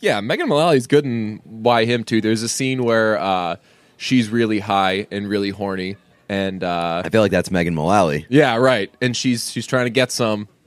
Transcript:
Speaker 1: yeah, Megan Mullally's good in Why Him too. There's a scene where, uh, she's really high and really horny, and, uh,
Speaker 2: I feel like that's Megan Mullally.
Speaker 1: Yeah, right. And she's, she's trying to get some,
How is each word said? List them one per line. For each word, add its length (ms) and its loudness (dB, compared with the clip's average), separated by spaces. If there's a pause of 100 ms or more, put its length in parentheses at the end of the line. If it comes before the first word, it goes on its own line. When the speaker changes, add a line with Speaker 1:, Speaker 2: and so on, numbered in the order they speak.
Speaker 1:
yeah, 200 0
Megan 280 -4
Mullally's 400 2
good 160 4
in 400 -4
Why 400 2
Him 180 0
too. 180 0
There's 220 0
a 60 -4
scene 340 -2
where, 340 2
uh, 380 -2 (420)
she's 320 0
really 300 0
high 540 0
and 160 -6
really 220 0
horny, 460 -6 (320)
and, 360 -4
uh, 400 -2
Speaker 2:
I 60 -8
feel 120 4
like 100 2
that's 200 0
Megan 240 0
Mullally. 520 2
Speaker 1:
Yeah, 280 4
right. 440 2
And 160 -2
she's, 360 -2
she's 160 -8
trying 180 0
to 40 -4
get 200 0
some, 380 -2 (180)